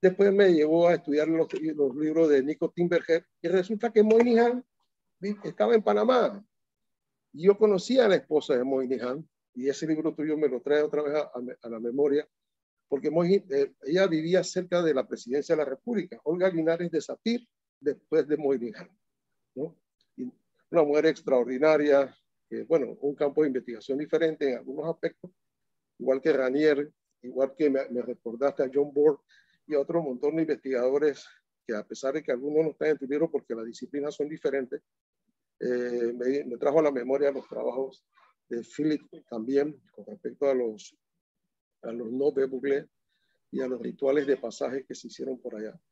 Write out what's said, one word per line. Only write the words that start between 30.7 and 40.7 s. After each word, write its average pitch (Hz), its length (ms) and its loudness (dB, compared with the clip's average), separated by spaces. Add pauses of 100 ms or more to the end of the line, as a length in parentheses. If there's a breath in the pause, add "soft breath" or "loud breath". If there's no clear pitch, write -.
que 117 80 -4
a 104 100 -6
pesar 135 300 -6
de 151 80 -4
que 143 120 -4
algunos 147 320 0
no 151 60 -4
están 151 180 -2
en 151 80 2
tu 135 100 -10
libro 147 240 0
porque 135 240 -4
las 113 100 -8
disciplinas 139 480 -8
son 147 140 -4
diferentes, 139 540 -4 (800)
eh, 120 540 -2
me, 127 300 -2
me 123 140 -8
trajo 143 220 2
a 160 40 4
la 147 80 4
memoria 139 400 0
los 131 160 -8
trabajos 123 580 -6 (440 soft breath)
de 120 120 -6
Philip 147 400 -2 (280)
también 139 520 -2 (120)
con 101 120 -20
respecto 123 440 -4
a 135 40 2
los, 117 440 -4 (880)